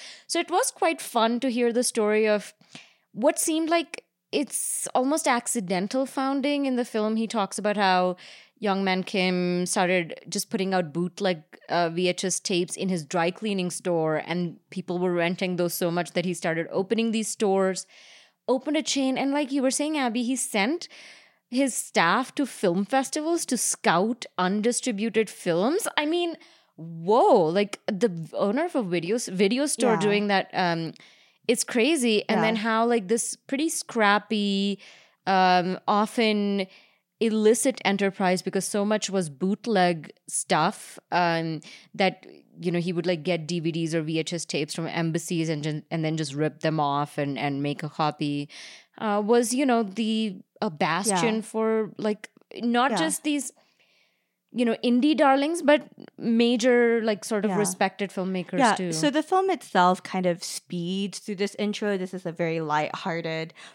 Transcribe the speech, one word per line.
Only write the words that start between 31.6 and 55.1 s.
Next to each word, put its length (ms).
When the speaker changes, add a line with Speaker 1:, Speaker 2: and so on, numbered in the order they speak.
Speaker 1:
crazy. 640
And 160
then 140
Speaker 2:
Yeah. 60
Speaker 1:
how, 240
like, 220
this 280
pretty 320
scrappy, 1080
um, 600
often 840
illicit 640
enterprise, 560
because 240
so 220
much 240
was 180
bootleg 800
stuff, 720
um, 500
that, 300
you 100
know, 80
he 140
would, 100
like, 200
get 220
D 140
V 120
Ds 220
or 60
V 180
H 140
S 140
tapes 280
from 120
embassies 640
and 120
ju-, 280
and 120
then 140
just 160
rip 280
them 200
off 380
and, 200
and 240
make 200
a 80
copy, 580
uh, 260
was, 300
you 140
know, 160
the, 540
a 100
bastion 640
Speaker 2:
Yeah. 40
Speaker 1:
for, 560
like, 340
not 320
Speaker 2:
Yeah. 60
Speaker 1:
just 260
these, 280
you 120
know, 200
indie 320